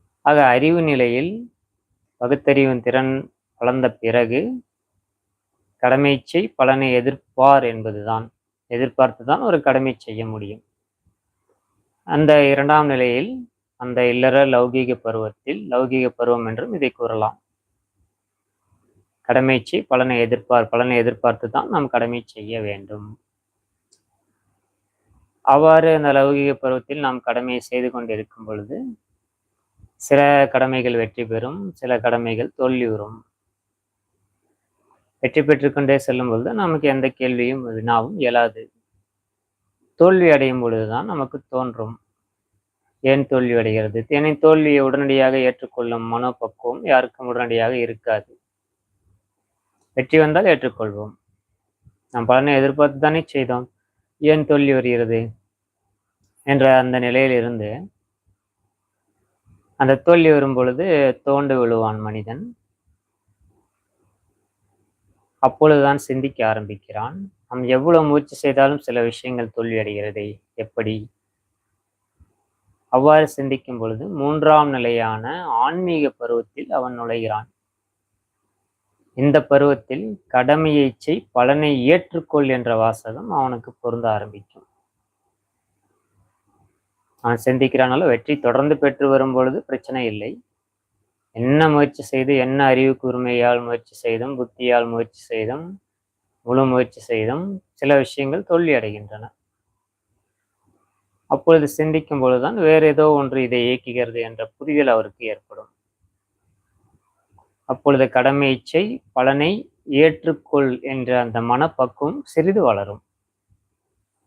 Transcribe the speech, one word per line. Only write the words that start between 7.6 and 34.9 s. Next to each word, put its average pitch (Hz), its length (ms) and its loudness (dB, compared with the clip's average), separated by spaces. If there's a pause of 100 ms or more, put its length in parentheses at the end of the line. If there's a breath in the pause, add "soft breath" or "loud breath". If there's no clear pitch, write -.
என்பதுதான். 113 640 -6 (440)
எதிர்பார்த்துதான் 123 720 -2
ஒரு 196 200 0
கடமை 131 360 0
செய்ய 113 280 -12
முடியும். 110 380 -12 (1400)
அந்த 151 460 6
இரண்டாம் 143 360 4
நிலையில், 131 460 0 (440)
அந்த 123 340 -2
இல்லற 127 360 4
லௌகீக 123 500 0
பருவத்தில், 113 720 -8
லௌகீக 127 380 -2
பருவம் 120 380 -2
என்றும் 120 280 -8
இதை 143 160 -2
கூறலாம். 110 480 -6 (1800)
"கடமை 131 420 -2
செய், - 200 -8
பலனை 127 360 -2
எதிர்பார்", 117 500 -2
பலனை 123 280 -2
எதிர்பார்த்து 117 520 -4
தான் 135 200 -4
நாம் 151 200 -2
கடமை 120 360 -4
செய்ய 110 360 -12
வேண்டும். 104 460 -12 (2250)
அவ்வாறு 160 540 6
அந்த 147 180 0
லௌகீக 139 400 2
பருவத்தில் 131 460 -6
நாம் 131 200 -4
கடமையை 123 400 -4
செய்து 123 320 -6
கொண்டிருக்கும் 113 540 -10
பொழுது 110 320 -12 (1160)
சில 143 560 4
கடமைகள் 131 440 0
வெற்றி 113 300 -4
பெறும், 131 480 -8
சில 123 260 -4
கடமைகள் 117 560 -2
தோல்வியுறும். 113 680 -4 (1900)